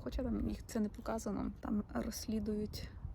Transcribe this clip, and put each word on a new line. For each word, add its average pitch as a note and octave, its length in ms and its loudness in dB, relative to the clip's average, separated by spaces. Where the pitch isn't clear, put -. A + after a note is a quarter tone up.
хоча B3+ 200 0
там A3+ 260 2
їх G#3 180 -2
це - 140 2
не G#3 80 4
показано. G#3+ 720 -2
Там G#3 240 2
розслідують G#3+ 960 0